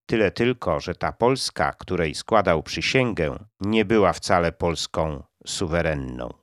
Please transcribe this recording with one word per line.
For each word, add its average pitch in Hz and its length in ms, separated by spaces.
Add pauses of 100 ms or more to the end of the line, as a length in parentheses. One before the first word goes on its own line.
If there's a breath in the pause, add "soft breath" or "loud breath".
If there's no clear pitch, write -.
tyle 107 240
tylko, 117 500
że 87 140
ta 80 180
Polska, 117 600
której 82 420
składał 92 480
przysięgę, 87 760 (220)
nie 107 240
była 98 280
wcale 85 400
Polską 80 680 (240)
suwerenną. 73 960